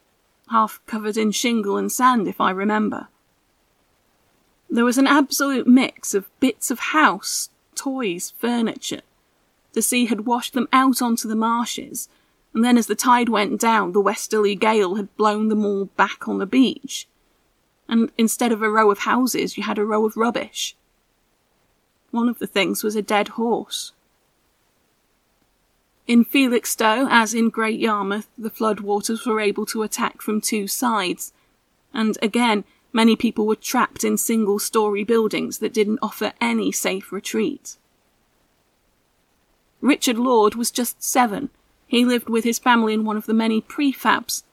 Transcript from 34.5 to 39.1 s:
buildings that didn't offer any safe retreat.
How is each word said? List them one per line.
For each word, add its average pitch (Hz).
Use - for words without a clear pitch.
buildings 220
that 226
didn't 214
offer 214
any 226
safe 190
retreat. -